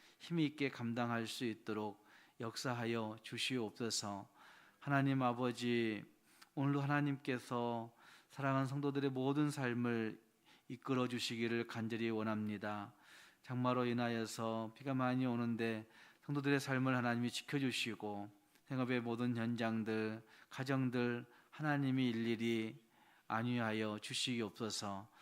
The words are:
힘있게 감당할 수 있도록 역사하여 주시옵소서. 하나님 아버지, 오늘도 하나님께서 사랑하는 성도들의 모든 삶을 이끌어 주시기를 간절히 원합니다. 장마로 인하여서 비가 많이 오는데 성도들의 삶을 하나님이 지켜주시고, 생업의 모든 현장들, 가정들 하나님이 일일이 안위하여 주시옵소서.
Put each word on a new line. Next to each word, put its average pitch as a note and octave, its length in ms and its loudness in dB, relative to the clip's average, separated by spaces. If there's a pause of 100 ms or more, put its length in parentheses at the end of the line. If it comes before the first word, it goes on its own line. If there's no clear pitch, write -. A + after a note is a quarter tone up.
(200)
힘있게 D3 500 0
감당할 A#2 580 -2
수 - 160 -6
있도록 G#2+ 640 -4 (340)
역사하여 A#2 840 -2
주시옵소서. A2 1080 -4 (500)
하나님 C#3 440 2
아버지, A#2+ 840 0 (500)
오늘도 C#3+ 240 2
하나님께서 B2+ 1120 0 (400)
사랑하는 C3+ 340 2
성도들의 C#3 440 0
모든 C#3 420 2
삶을 A#2+ 640 0 (520)
이끌어 B2+ 400 0
주시기를 A#2 580 0
간절히 A2+ 420 -2
원합니다. G#2+ 840 -2 (480)
장마로 B2+ 440 2
인하여서 A2+ 880 -2
비가 C3+ 200 -4
많이 B2+ 320 2
오는데 A#2 600 0 (360)
성도들의 C#3+ 400 2
삶을 C3 340 2
하나님이 A#2+ 340 2
지켜주시고, A2 1000 -2 (400)
생업의 B2+ 320 2
모든 A#2 340 2
현장들, A2+ 880 0 (260)
가정들 B2 760 0 (240)
하나님이 C#3 600 2
일일이 A2+ 680 0 (480)
안위하여 A2 720 0
주시옵소서. G#2+ 1120 -4 (120)